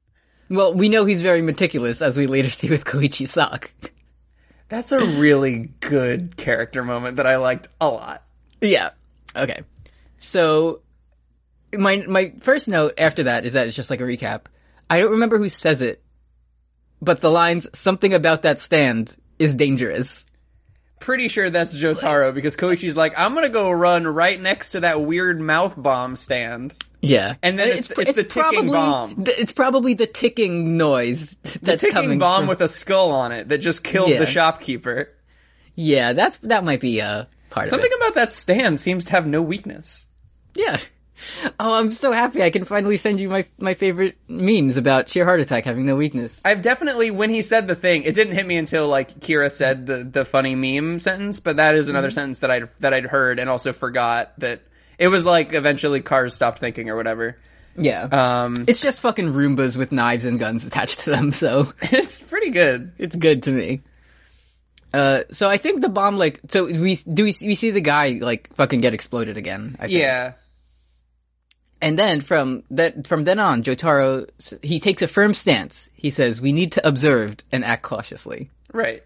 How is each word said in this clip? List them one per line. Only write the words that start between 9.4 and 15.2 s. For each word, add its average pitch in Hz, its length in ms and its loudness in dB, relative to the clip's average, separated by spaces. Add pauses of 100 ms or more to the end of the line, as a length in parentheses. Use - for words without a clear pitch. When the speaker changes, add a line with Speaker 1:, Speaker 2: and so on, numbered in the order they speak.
Speaker 1:
So, 165 640 2 (920)
my, 196 220 2 (100)
my 190 340 0
first 269 280 0
note 160 300 0
after 156 260 2
that 120 200 0
is 120 100 -6
that 127 120 2
it's 113 100 -8
just 127 140 -8
like 123 100 -4
a 123 40 -6
recap. 120 380 -6 (460)
I 165 100 4
don't 208 140 4
remember 226 260 2